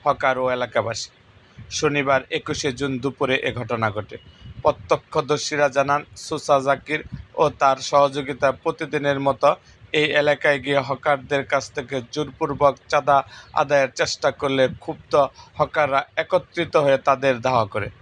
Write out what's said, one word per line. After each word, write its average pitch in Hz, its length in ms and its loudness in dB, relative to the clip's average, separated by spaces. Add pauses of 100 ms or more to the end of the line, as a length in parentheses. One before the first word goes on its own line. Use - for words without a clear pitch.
হকার 135 380 0
ও 131 120 -2
এলাকাবাসী। 117 600 -4 (600)
শনিবার 139 500 0 (100)
একুশে 151 420 -4
জুন 135 260 -4
দুপুরে 131 440 -2
এ 131 100 -2
ঘটনা 113 380 -4
ঘটে। 104 260 -10 (440)
প্রত্যক্ষদর্শীরা 147 1080 -2
জানান, 139 320 0 (160)
সুসা 147 440 -2
জাকির 139 400 -2 (340)
ও 160 160 2
তার 135 320 2
সহযোগিতা 143 720 2
প্রতিদিনের 143 680 -2
মতো 139 280 2 (440)
এই 151 200 2
এলাকায় 143 460 2
গিয়ে 139 220 0
হকারদের 135 640 -2
কাছ 135 260 -2
থেকে 135 260 -8 (140)
জোরপূর্বক 143 640 0 (140)
চাঁদা 143 300 2 (360)
আদায়ের 139 400 2
চেষ্টা - 380 -2
করলে 135 320 0 (160)
ক্ষুব্ধ - 320 -10 (420)
হকাররা 143 460 0 (160)
একত্রিত 170 600 -2
হয়ে 143 220 4
তাদের 135 420 2
ধাওয়া 120 260 2
করে। 104 220 -6 (140)